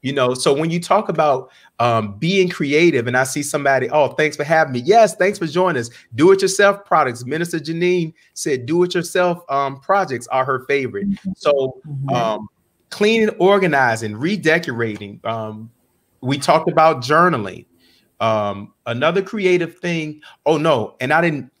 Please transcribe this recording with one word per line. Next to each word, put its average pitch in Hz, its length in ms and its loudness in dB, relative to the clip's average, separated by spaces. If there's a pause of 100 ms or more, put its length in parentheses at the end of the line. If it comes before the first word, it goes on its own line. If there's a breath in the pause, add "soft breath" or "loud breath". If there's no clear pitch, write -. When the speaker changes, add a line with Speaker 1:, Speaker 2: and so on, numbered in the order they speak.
Speaker 1:
You 135 120 -6
know, 127 200 0
so 143 200 0
when 156 160 -2
you 170 100 -2
talk 190 300 0
about, 151 400 0 (300 soft breath)
um, 113 400 0
being 185 280 2
creative, 147 580 2
and 123 120 0
I 131 80 2
see 143 180 -6
somebody, 139 460 0
"Oh, 147 200 2
thanks 156 280 -2
for 151 80 -4
having 160 280 2
me." 123 60 -2
Yes, 214 360 4
thanks 202 240 0
for 175 60 -4
joining 165 360 0
us. 117 80 -10 (260 loud breath)
Do-it-yourself 190 720 4
products. 123 400 0
Minister 165 340 -4
Janine 165 540 -2 (200 soft breath)
said 127 320 -4
do-it-yourself, 175 760 0 (100)
um, 139 320 -2
projects 156 460 -2
are 131 180 0
her 131 220 -4
favorite. 139 420 -2
Speaker 2:
Mm-hmm. - 260 -6
Speaker 1:
So, 139 520 -2
Speaker 2:
Mm-hmm. 135 220 -8
Speaker 1:
um, 110 380 -2 (440)
cleaning, 214 380 2 (100)
organizing, 139 760 2
redecorating. 127 1120 -2
Um, 110 440 -8 (520)
we 139 160 -2
talked 156 320 2
about 156 320 4
journaling. 135 640 0 (560 soft breath)
Um, 104 520 -2 (120)
another 147 360 -2
creative 180 580 -2
thing. 160 420 -6 (240 loud breath)
Oh, 156 120 2
no. 143 420 0
And 131 140 -2
I 165 80 4
didn't 151 400 -2